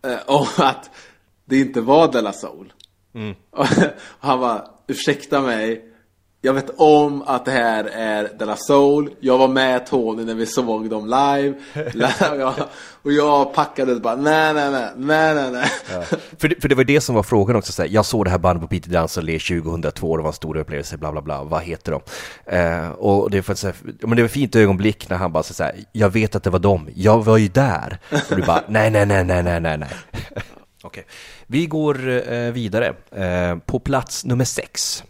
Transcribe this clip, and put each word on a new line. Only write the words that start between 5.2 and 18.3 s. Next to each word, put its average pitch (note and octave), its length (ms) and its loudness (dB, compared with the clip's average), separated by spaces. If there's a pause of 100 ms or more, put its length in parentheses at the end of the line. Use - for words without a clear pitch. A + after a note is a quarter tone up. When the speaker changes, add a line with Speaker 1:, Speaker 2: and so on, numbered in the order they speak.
Speaker 1:
mig, A2+ 440 -4 (560)
jag C3 140 2
vet C3+ 220 -4
om D3 460 6
att B2+ 220 -2
det C3 60 -2
här A#2 340 0
är G#2+ 540 -4
De A2+ 60 -4
La G#2 120 -4
Soul. C#3+ 540 4 (100)
Jag B2+ 180 2
var C3 100 6
med C3 380 2
Tony A2+ 380 -2
när A2+ 100 -6
vi A2+ 120 -2
såg A2 440 -2
dem G#2+ 160 -6
live." C#3 480 0 (200)
<laughs> C#3 580 -2
Och C#3 80 -4
jag, C3 140 -2 (480)
och C#3+ 100 0
jag D3 420 4
packade C3+ 400 0
och A#2+ 60 -4
bara, A#2 160 -2
"Nej, D#3 380 4
nej, C#3+ 160 0
nej, B2+ 260 -2
nej, D#3 380 2
nej, C#3 180 -2
nej." B2+ 160 -2 (240)
Speaker 2:
Ja. F2+ 100 -6 (360)
För D#3 100 0
det, E3+ 120 -2
för C#3+ 80 -2
det C3+ 60 4
var B2+ 100 4
det C#3+ 160 2
som B2+ 140 -4
var G#2+ 80 4
frågan A2 340 2
också, - 160 -4
så F#2 100 -4
här, D#2 60 -2
"Jag G#2 160 2
såg G#2 220 0
det F2+ 40 0